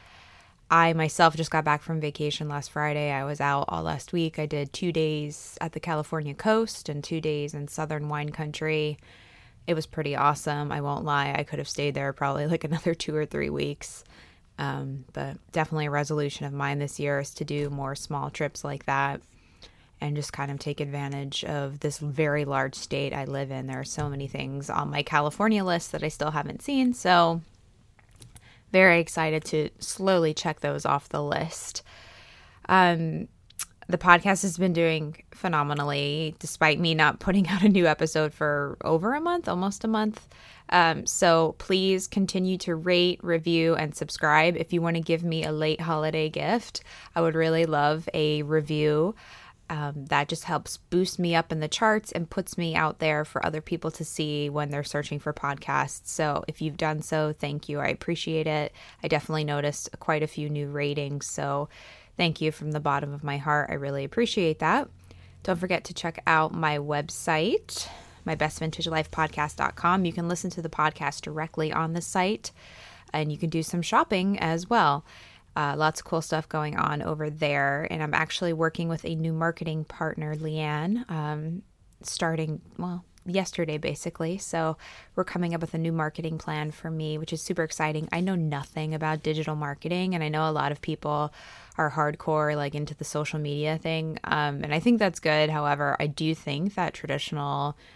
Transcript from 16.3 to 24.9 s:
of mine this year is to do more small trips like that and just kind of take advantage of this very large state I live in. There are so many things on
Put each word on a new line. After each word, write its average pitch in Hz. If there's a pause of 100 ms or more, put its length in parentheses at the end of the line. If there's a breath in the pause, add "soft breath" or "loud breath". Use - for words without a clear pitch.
of 139
mine 143
this 143
year 143
is 143
to 147
do 147
more 139
small 139
trips -
like 143
that 139 (800 loud breath)
and 147
just 147
kind 143
of 139
take 147
advantage 139
of 143
this 147
very 147
large 135
state 139
I 139
live 139
in. 131
There 131
are 131
so 147
many 139
things 139
on 147